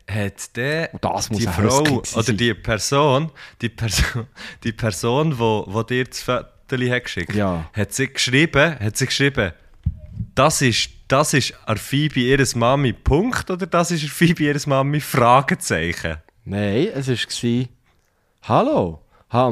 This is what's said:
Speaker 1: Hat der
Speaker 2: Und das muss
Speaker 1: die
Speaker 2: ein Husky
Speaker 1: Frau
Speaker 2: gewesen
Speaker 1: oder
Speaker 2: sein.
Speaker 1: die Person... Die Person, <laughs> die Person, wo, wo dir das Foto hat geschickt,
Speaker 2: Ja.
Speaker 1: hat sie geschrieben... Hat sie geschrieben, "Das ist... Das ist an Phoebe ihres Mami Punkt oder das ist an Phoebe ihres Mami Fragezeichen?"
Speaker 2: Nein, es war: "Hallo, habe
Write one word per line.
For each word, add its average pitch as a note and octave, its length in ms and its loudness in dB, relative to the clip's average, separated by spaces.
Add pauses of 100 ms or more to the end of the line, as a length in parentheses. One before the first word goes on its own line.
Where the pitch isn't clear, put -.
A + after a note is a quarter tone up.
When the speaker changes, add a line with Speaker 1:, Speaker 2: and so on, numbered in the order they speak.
(100)
Speaker 1:
Hat G2+ 460 -6
der D3 360 -4
Speaker 2:
Und - 120 -10
das F#2+ 260 -2
muss G#2+ 100 -2
Speaker 1:
die A#2 80 0
Speaker 2:
ein F2 80 -4
Husky G#2 120 2
Speaker 1:
Frau C3+ 140 4 (160)
Speaker 2:
gewesen - 180 -8
Speaker 1:
oder A2+ 80 0
Speaker 2:
sein. A2 120 0
Speaker 1:
die A#2 180 0
Person... C#3 760 0 (300)
Die A#2 80 -4
Person, A2+ 580 -2 (180)
<laughs> - 200 -18
die A#2 80 -2
Person, A#2+ 680 0
wo, A2 300 2
wo G#2 140 -2
dir B2+ 220 -2
das - 180 -12
Foto - 240 -2 (240)
hat B2 340 0
geschickt, F#2 300 -6
Speaker 2:
Ja. F2+ 380 -2
Speaker 1:
hat G#2 200 -4
sie C3+ 160 -2
geschrieben... C#3+ 720 2
Hat G#2 160 -4
sie C3+ 100 -2
geschrieben, C3+ 460 0 (840)
"Das D3 280 4
ist... A#2+ 280 0 (180)
Das C#3+ 260 2
ist C3 200 0 (120)
an A2 100 -2
Phoebe C#3 440 -2
ihres B2+ 360 2
Mami B2 380 2
Punkt F#3+ 560 0
oder F#3 160 -4
das E3+ 240 0
ist E3 120 -2
an D3+ 60 -6
Phoebe E3 360 4
ihres D3 220 0
Mami C#3+ 340 2
Fragezeichen?" A#2 1160 2 (300)
Speaker 2:
Nein, G#2 480 -2
es C3+ 140 -6
war: A#2+ 560 -2 (800)
"Hallo, C#3+ 600 0 (280)
habe B2+ 220 2